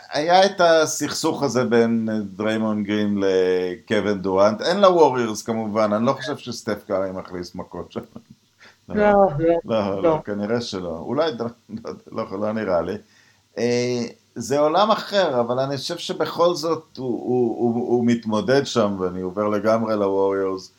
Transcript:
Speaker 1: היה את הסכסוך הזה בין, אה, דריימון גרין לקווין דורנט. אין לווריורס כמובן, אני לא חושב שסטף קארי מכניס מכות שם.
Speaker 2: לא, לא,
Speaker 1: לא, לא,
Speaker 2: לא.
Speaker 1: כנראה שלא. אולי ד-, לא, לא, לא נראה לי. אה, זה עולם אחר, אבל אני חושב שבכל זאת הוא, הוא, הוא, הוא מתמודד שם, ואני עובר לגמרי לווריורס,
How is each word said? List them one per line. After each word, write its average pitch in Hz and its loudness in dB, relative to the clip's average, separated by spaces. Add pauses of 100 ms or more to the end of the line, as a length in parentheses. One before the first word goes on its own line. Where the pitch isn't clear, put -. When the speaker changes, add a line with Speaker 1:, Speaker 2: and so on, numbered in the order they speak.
(120)
Speaker 1:
היה 175 4
את 196 0
הסכסוך 156 2
הזה 123 0
בין, 117 2
אה, 110 -2
דריימון 107 -2
גרין 104 0
לקווין 92 0
דורנט. 98 2
אין 175 0
לווריורס 135 4
כמובן, 110 -2
אני 110 0
לא 135 2
חושב 139 -8
שסטף 110 -8
קארי 95 -4
מכניס 90 -12
מכות 87 -12
שם. 113 -10 (880)
Speaker 2:
לא, 180 -8
לא, 208 4 (260)
Speaker 1:
לא, 165 2 (100)
לא, 104 -2
Speaker 2:
לא. 160 2
Speaker 1:
כנראה 104 -4
שלא. 90 -8
אולי 143 -2
ד-, 123 -8
לא, 117 -10 (200)
לא, 98 -8
לא 107 -4
נראה 95 0
לי. 90 -6 (600)
אה, 120 -2 (320)
זה 120 -2
עולם 175 2
אחר, 180 0
אבל 123 -2
אני 135 -4
חושב 165 -8
שבכל 175 0
זאת 156 -6
הוא, 127 -8
הוא, 120 0
הוא, 117 0
הוא 120 2
מתמודד 117 2
שם, 104 0
ואני 92 -4
עובר 92 -4
לגמרי 110 0
לווריורס, 98 -2